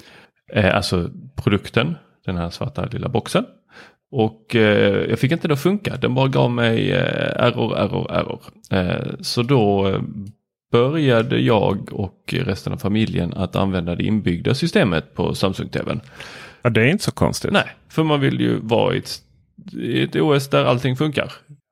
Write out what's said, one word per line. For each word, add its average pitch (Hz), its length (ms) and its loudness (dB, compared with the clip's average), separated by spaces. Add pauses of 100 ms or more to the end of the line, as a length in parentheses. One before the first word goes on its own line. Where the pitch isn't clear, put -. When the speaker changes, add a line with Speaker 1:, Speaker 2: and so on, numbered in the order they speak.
(540)
Speaker 1:
Eh, 98 220 4
alltså 92 340 0 (340)
produkten, 117 520 0 (300)
den 92 120 -4
här 85 120 -4
svarta 90 360 -6
lilla 92 240 -6
boxen. 185 360 -2 (680)
Och, 110 440 -2
eh, 104 540 4
jag 104 100 0
fick 135 120 2
inte 170 160 -2
det 151 60 2
att 139 80 -2
funka. 202 360 0
Den 127 180 -2
bara 135 120 2
gav 131 240 2
mig, 113 400 2
eh, - 560 0
error, 117 300 0
error, 92 340 -2
error. - 300 -2 (300)
Eh, 90 480 -2
så - 240 -4
då, 101 440 4
eh, 98 140 0 (720)
började 123 680 2
jag 101 540 2
och - 440 -6
resten 95 360 -4
av 92 40 -6
familjen 92 560 0
att 92 220 -4
använda 92 400 -2
det 90 80 -4
inbyggda 98 500 0
systemet 131 600 0
på 85 200 -2
Samsung 90 340 -2
T - 160 -4
V:n. - 160 -4 (600)
Speaker 2:
Ja, 120 80 2
det 110 120 4
är 117 60 6
inte 185 160 0
så - 80 -2
konstigt. - 400 -2
Speaker 1:
Nej, - 160 0 (220)
för 160 140 0
man 151 160 2
vill 123 220 0
ju 120 200 2
vara 104 340 2
i - 20 0
ett, - 140 -8 (640)
i 123 300 -2
ett - 120 -4
O 151 180 4
S 135 160 0
där 143 160 2
allting 127 300 2
funkar. 151 360 -2 (400)